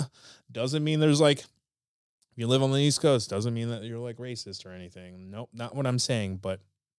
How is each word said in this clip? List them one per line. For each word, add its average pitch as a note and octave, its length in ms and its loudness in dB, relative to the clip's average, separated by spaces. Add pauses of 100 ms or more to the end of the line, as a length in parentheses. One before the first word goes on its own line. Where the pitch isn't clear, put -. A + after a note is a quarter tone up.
(520)
doesn't C3 320 -2
mean D#3 160 2
there's, D#3 220 6
like, D3 180 6
if - 1000 -20
you A#2 80 -2
live C3 160 4
on C3+ 80 2
the C#3 80 2
East C#3+ 200 4
Coast, C3 300 2
doesn't A2 240 -2
mean A#2 160 -4
that A2+ 140 -8
you're, A#2 160 -10
like, A#2+ 180 -10
racist A#2 480 -12
or F#2+ 60 -18
anything. F#2 580 -16
Nope, A2 240 -12
not A#2 220 -10
what C#3 120 -2
I'm B2 120 2
saying, G2+ 380 -2
but F#2+ 220 -6 (400)